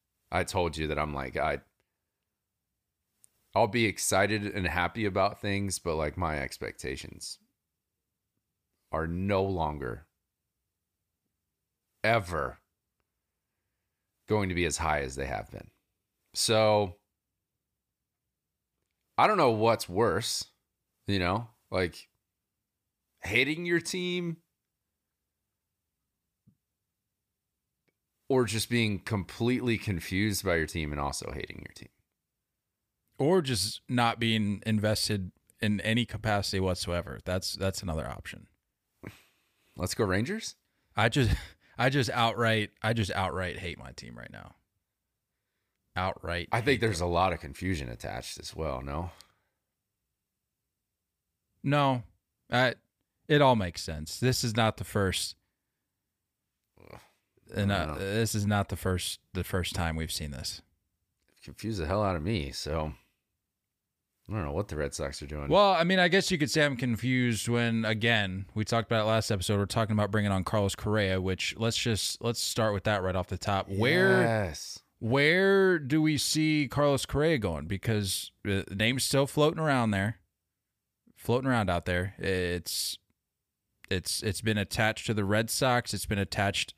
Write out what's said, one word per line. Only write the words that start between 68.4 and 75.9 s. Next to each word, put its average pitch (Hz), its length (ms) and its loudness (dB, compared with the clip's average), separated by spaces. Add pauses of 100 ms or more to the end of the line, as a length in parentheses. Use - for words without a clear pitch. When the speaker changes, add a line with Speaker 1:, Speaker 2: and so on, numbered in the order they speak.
Speaker 2:
we 107 100 0
talked 113 260 0
about 110 120 2
it 107 60 2
last 110 240 2
episode, 101 260 0
we're 101 80 2
talking 110 260 0
about 104 200 2
bringing 104 200 2
on 95 120 2
Carlos 101 320 0
Correa, 101 440 2
which 92 380 -2
let's 113 180 0
just, - 460 -2
let's 117 180 -2
start 110 340 0
with 95 100 -2
that 104 180 2
right 92 140 0
off 90 120 0
the 92 100 -6
top. 98 300 -2
Where, 170 540 4
Speaker 1:
Yes. 107 580 -2 (180)
Speaker 2:
where 180 800 4
do 151 240 2